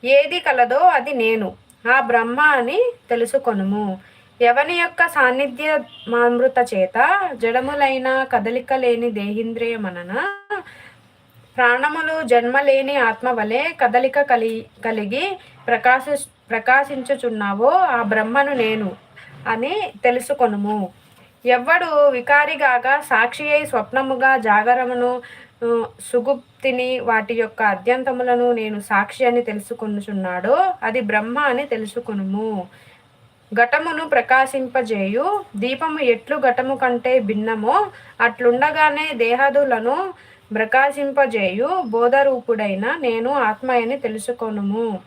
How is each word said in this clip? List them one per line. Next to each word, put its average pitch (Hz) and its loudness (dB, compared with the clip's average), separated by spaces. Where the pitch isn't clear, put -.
ఏది 285 4
కలదో 254 2
అది 294 4
నేను, 220 0
ఆ 233 4
బ్రహ్మ 233 0
అని 302 2
తెలుసుకొనుము. 208 -2
ఎవని 269 4
యొక్క 339 0
సాన్నిధ్య 285 0
మామృత 240 2
చేత 233 2
జడములైన 262 0
కదలిక 247 -2
లేని 240 0
దేహేంద్రియమనన 214 -6
ప్రాణములు 302 0
జన్మ 240 2
లేని 277 2
ఆత్మ 247 0
వలె 240 -2
కదలిక 254 2
కలి-, 226 -2
కలిగి 226 -4
ప్రకాశి-, 262 0
ప్రకాశించుచున్నావో 240 0
ఆ 320 2
బ్రహ్మను 226 0
నేను 220 -2
అని 254 -4
తెలుసుకొనుము. 220 0
ఎవ్వడు 294 4
వికారిగాక 277 2
సాక్షి 247 -2
అయి 294 0
స్వప్నముగా 262 0
జాగరమును, 247 2
ఉ, 233 0
సుగుప్తిని 254 -2
వాటి 226 0
యొక్క 226 -2
అద్యంతములను 247 0
నేను 214 -2
సాక్షి 202 -2
అని 240 2
తెలుసుకొనుచున్నాడో 208 -2
అది 233 -2
బ్రహ్మ 220 -2
అని 277 0
తెలుసుకొనుము. 214 -6
ఘటమును 302 0
ప్రకాశింపజేయు 262 0
దీపము 269 -4
ఎట్లు 247 0
ఘటము 262 0
కంటే 254 0
భిన్నమో 220 -2
అట్లుండగానే 294 2
దేహాదులను 262 0
ప్రకాశింపజేయు 269 2
బోధరూపుడైన 240 0
నేను 240 -2
ఆత్మయని 247 0
తెలుసుకొనుము. 220 -4